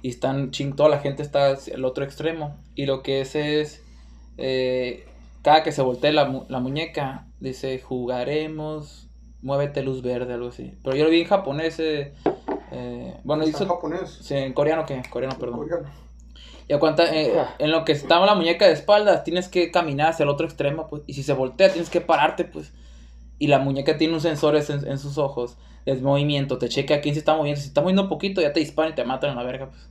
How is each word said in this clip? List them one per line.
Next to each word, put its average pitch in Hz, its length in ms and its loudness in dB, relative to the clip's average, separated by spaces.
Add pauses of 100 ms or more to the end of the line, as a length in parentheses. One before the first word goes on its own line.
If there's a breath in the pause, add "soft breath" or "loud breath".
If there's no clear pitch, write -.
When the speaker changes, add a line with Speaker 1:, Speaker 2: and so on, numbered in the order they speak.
Speaker 1:
Y 131 80 -6
están 135 420 -4
ching-, 139 240 -6
toda 196 120 6
la 202 120 4
gente 139 220 -6
está 143 300 2
hacia - 220 -6
el 131 100 -6
otro 131 220 -2
extremo. 151 500 -6 (200)
Y 143 100 -4
lo 135 160 0
que 135 180 0
es 135 160 -6
es, 151 480 -2 (540 soft breath)
eh, 127 680 -2 (360)
cada 156 220 8
que 156 100 -2
se 147 80 -2
voltee 127 320 2
la 151 120 6
mu-, 127 220 -6
la 131 120 -6
muñeca, 139 680 -6 (140)
dice, 131 380 -6
"Jugaremos, 147 1300 -6 (320)
muévete 139 420 -2
luz 131 180 -4
verde", 123 340 -4
algo 120 140 -6
así. 127 340 -16
Pero 135 120 -2
yo 143 80 2
lo 156 60 4
vi 165 120 6
en 170 60 -4
japonés, 160 520 0
eh, 151 340 -4 (580 loud breath)
eh, 123 440 -10 (100)
bueno, 151 180 0
Speaker 2:
¿Está 156 140 -2
en 214 80 -2
Speaker 1:
hizo 185 100 -2
Speaker 2:
japonés? 170 340 -6 (120)
Speaker 1:
Sí, - 140 -6
en 135 180 -4
coreano, 156 320 0
¿qué? 135 240 -8
Coreano, 131 240 -6
Speaker 2:
En 123 80 -12
Speaker 1:
perdón. 120 180 -8
Speaker 2:
coreano. 156 300 -6 (800 loud breath)
Speaker 1:
Y 143 40 2
a 143 60 2
cuenta, 151 240 4 (100)
eh, 156 240 2
Speaker 3:
Ah. 143 220 0
Speaker 1:
en 151 120 2
lo 160 120 2
que 160 80 2
estaba 165 340 4
la 208 100 6
muñeca 170 300 2
de 180 80 10
espaldas, 208 520 4
tienes 170 240 -2
que 170 220 0
caminar 156 400 2
hacia 160 120 -2
el 147 60 2
otro 143 160 -2
extremo, 156 420 -4
pues. 147 180 -12
Y 135 80 -14
si 135 100 -8
se 139 100 0
voltea, 131 360 4
tienes 170 200 -2
que 175 120 0
pararte, 160 440 2
pues. 151 260 -16 (680 soft breath)
Y 147 80 0
la 139 120 6
muñeca 139 380 0
tiene 160 160 2
un 160 80 -2
sensor 151 340 2
en, 147 320 -2
en 139 120 -6
sus 139 180 -8
ojos, 135 400 -4 (280 soft breath)
el 131 160 0
movimiento, 139 560 0
te 123 120 -2
checa 139 320 0
quién 143 140 -2
se 156 40 -2
está 156 160 2
moviendo. 147 220 0
Si - 60 -8
se - 60 -10
está - 120 2
moviendo 190 280 2
poquito, 196 320 -2
ya - 120 2
te 170 60 2
disparan 156 340 -2
y - 20 -14
te 160 80 -2
matan 135 280 -2
a 127 40 -8
la 120 80 -6
verga, 131 260 -8
pues. - 220 -20